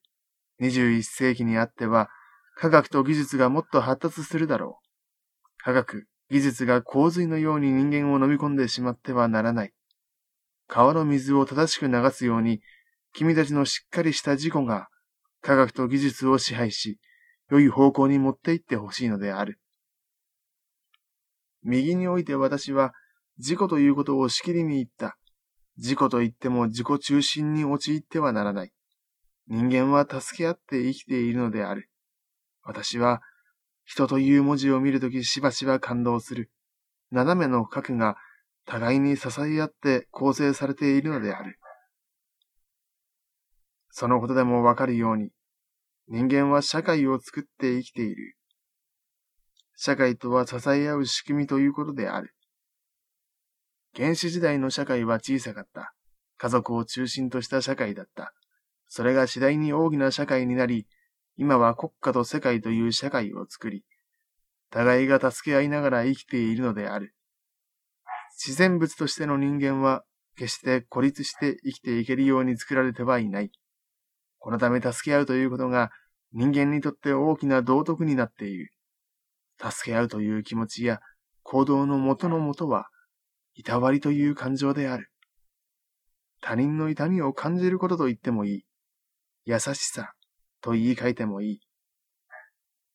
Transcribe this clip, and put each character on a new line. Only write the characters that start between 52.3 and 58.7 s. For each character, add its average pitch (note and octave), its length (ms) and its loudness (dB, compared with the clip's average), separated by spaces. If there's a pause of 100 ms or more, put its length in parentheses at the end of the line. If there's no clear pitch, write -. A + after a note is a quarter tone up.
原 D3 180 0
始 E3+ 160 -4
時 F3 100 -6
代 D3 200 0
の C3 100 -2
社 C#3 160 -4
会 B2 180 0
は A2+ 120 0
小 C3 240 -2
さ A#2 160 -10
か G#2 60 -12
っ - 120 -20
た。 - 220 -16 (420)
家 B2 120 -4
族 A#2+ 260 0
を A#2 100 -2
中 B2+ 220 -6
心 B2+ 240 -6
と B2+ 100 -4
し A2 60 -10
た C3 160 -2
社 C3+ 120 -4
会 G#2 200 -4
だ F#2+ 80 -14
っ - 20 -20 (100)
た。 - 200 -16 (520)